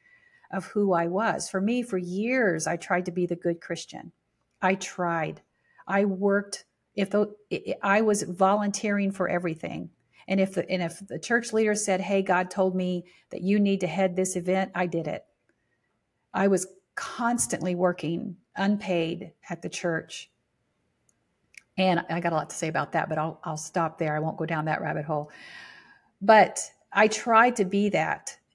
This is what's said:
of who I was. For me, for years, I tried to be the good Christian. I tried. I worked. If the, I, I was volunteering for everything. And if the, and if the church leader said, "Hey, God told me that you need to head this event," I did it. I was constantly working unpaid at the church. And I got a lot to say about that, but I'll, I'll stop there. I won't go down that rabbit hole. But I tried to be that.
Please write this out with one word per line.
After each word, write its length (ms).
of 140
who 280
I 140
was. 420
For 120
me, 220
for 140
years, 680
I 80
tried 300
to 60
be 140
the 100
good 260
Christian. 500
I 140
tried. 680
I 180
worked. 600
If 160
the, 240
I, 320
I 180
was 220
volunteering 880
for 180
everything. 600
And 140
if 140
the, 140
and 120
if 260
the 120
church 340
leader 220
said, 260
"Hey, 200
God 280
told 260
me 300
that 140
you 160
need 220
to 60
head 280
this 200
event," 380
I 140
did 200
it. 160
I 140
was 200
constantly 800
working 600
unpaid 760
at 120
the 80
church. 640
And 320
I 100
got 140
a 20
lot 140
to 60
say 120
about 260
that, 140
but 120
I'll, 240
I'll 120
stop 440
there. 160
I 40
won't 160
go 120
down 180
that 160
rabbit 240
hole. 240
But 400
I 160
tried 500
to 80
be 240
that. 460